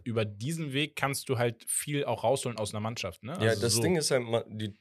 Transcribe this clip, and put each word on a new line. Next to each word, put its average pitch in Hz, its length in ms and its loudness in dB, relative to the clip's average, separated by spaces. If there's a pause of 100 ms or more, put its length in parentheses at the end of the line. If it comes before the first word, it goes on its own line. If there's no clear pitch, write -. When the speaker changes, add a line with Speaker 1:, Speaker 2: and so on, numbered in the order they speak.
Speaker 1:
über 110 220 0
diesen 135 480 -4
Weg 147 220 -2
kannst 139 340 -2
du 120 80 0
halt 120 300 0
viel 143 360 -2
auch 117 200 -2
rausholen 120 340 2
aus 107 160 -4
einer 107 60 -4
Mannschaft, - 420 -6
ne? - 160 -8
Speaker 2:
Ja, 110 180 4
Speaker 1:
Also - 0 -
Speaker 2:
das 113 240 2
Speaker 1:
so. - 0 -
Speaker 2:
Ding 170 160 4
ist 151 140 0
halt, 131 140 4
ma-, 117 220 0
die, 107 340 -6